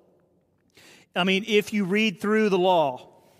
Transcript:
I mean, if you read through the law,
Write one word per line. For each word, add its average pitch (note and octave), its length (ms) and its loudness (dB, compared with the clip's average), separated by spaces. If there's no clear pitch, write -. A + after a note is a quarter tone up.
I F3+ 80 0
mean, F#3+ 240 0
if G#3 240 0
you G#3 120 -2
read G3+ 360 -2
through G#3+ 300 0
the F#3+ 80 2
law, E3+ 500 0